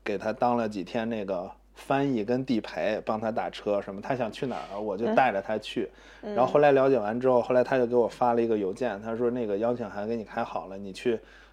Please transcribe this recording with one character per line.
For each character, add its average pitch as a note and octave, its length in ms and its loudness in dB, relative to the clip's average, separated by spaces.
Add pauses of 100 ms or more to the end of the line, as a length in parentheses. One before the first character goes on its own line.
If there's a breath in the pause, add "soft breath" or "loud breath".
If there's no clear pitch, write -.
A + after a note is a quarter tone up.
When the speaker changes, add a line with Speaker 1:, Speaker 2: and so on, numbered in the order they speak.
Speaker 1:
给 G#2 140 -4
他 A2 140 -4
当 A#2+ 240 2
了 A2+ 140 0
几 G#2 140 -6
天 A2+ 260 -4
那 A2 160 -4
个 F#2 240 -4 (240)
翻 C#3 340 -2
译 A#2+ 160 0
跟 B2 220 -2
地 A2 160 0
陪， F#2+ 420 -2
帮 A2 160 -2
他 A2 120 -2
打 G2 180 -2
车 G2+ 320 -2
什 G2 120 -8
么， G2 60 -10
他 C3+ 160 -4
想 A#2 160 -4
去 - 140 -6
哪 A#2 100 -4 (160)
儿 G2 80 -8
我 G#2+ 160 -4
就 G#2+ 100 -2 (100)
带 B2+ 160 6
着 G2 100 0
他 A2 160 -2
去。 - 320 -4 (320 loud breath)
Speaker 2:
嗯。 G#3 140 -6
Speaker 1:
然 B2 100 4
后 - 60 0
后 D3 80 6
来 D3 140 8
了 C3+ 140 6
解 C3+ 120 4
完 A2 200 -2
之 B2+ 80 2
后， B2+ 140 6
后 B2+ 140 2
来 B2 80 6
他 C3+ 120 0
就 B2 120 2
给 A#2+ 80 0
我 A#2 120 6
发 A#2+ 260 2
了 A#2 80 2
一 A#2 40 2
个 A2+ 100 2
邮 G2 160 0
件， G#2+ 300 -4
他 A2+ 140 -6
说 A#2 160 0
那 A#2+ 160 -4
个 G2+ 100 0
邀 A2+ 180 0
请 A#2 140 -6
函 G2+ 180 -6
给 A#2 80 -2
你 A2+ 80 -6
开 A#2 200 -6
好 F2 240 -8
了， F#2+ 100 -12
你 G2 160 -12
去 A2+ 260 0 (340 loud breath)